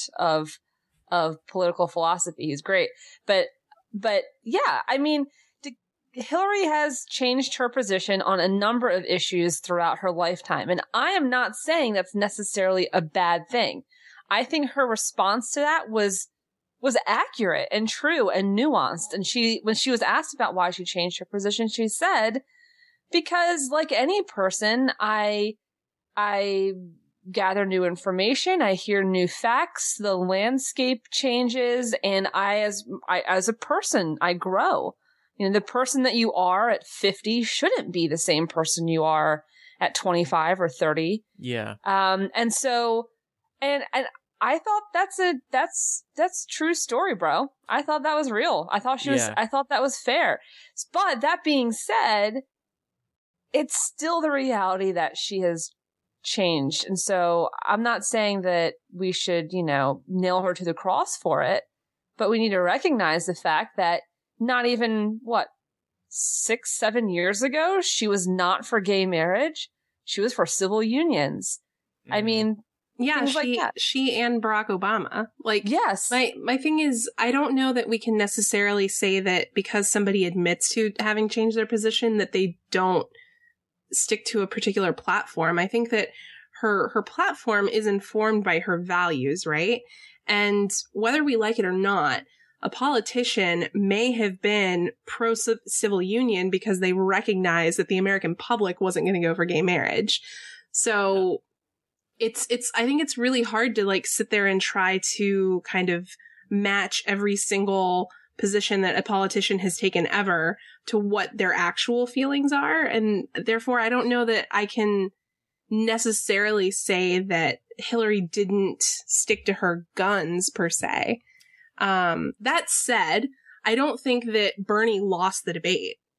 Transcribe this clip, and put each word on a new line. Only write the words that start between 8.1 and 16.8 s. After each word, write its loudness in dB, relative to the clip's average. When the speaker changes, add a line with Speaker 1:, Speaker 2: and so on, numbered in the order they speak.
Speaker 1:
on 2
a 2
number 2
of 0
issues 0
throughout -2
her -2
lifetime. -2
And 0
I 2
am 2
not 0
saying 0
that's -2
necessarily 0
a 2
bad 0
thing. -2
I 2
think -2
her 0
response 0
to -2
that 0
was, 0